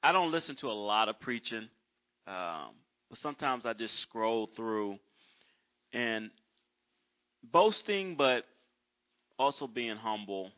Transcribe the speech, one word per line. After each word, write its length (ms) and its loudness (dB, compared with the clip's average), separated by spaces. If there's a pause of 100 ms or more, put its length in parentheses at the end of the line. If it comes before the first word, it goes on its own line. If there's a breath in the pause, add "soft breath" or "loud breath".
I 80 8
don't 200 4
listen 260 -4
to 100 -6
a 60 -2
lot 340 2
of 140 -4
preaching, 480 -6 (580)
um, 480 -6 (340)
but 100 -16
sometimes 460 -2
I 80 0
just 280 -6
scroll 540 0
through 440 -4 (960 soft breath)
and 360 -2 (1120)
boasting, 760 2
but 280 4 (960)
also 280 2
being 280 -4
humble. 640 -4